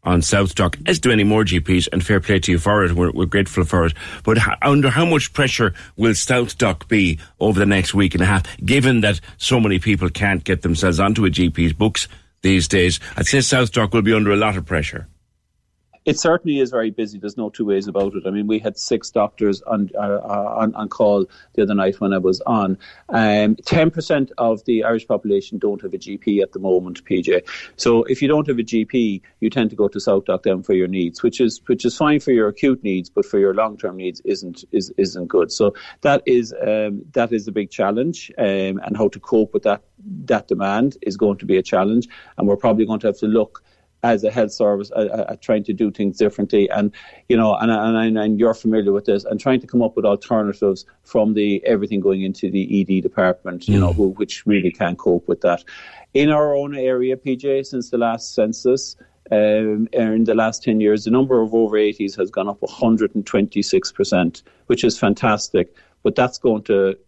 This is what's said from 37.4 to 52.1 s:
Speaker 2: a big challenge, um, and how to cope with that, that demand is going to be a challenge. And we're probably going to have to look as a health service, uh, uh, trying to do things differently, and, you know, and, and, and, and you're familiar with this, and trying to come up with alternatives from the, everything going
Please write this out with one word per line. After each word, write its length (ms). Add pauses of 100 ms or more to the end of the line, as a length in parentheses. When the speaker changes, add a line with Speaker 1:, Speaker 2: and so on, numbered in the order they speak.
Speaker 2:
a 40
big 180
challenge, 680
um, 440
and 140
how 120
to 120
cope 320
with 120
that, 180 (420)
that 240
demand 540
is 160
going 180
to 80
be 140
a 40
challenge. 460 (300)
And 100
we're 80
probably 300
going 140
to 80
have 100
to 80
look 360 (420)
as 180
a 80
health 220
service, 400
uh, 360
uh, 120
trying 240
to 80
do 180
things 280
differently, 500
and, 240 (360)
you 80
know, 200
and, 120
and, 280
and, 200
and 220
you're 160
familiar 380
with 140
this, 180
and 160
trying 200
to 60
come 160
up 140
with 80
alternatives 840 (160)
from 320
the, 320
everything 320
going 240